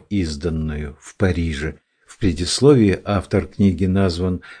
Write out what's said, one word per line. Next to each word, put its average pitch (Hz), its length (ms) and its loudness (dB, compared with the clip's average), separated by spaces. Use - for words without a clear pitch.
изданную 78 920 -6
в - 160 -20
Париже. 82 640 -2
В - 120 -20
предисловии 98 880 2
автор 98 440 -2
книги 95 380 0
назван 92 540 0